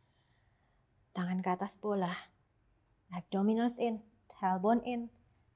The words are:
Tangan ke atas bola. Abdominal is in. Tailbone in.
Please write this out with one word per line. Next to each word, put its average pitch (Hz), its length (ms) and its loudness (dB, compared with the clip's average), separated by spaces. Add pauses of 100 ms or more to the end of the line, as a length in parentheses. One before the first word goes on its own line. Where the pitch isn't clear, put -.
(1120)
Tangan 185 320 -2
ke 185 80 0
atas 202 240 -2
bola. 190 400 -2 (920)
Abdominal 208 640 0
is 240 80 -10
in. 226 240 -2 (240)
Tailbone 196 560 2
in. 240 240 -4 (480)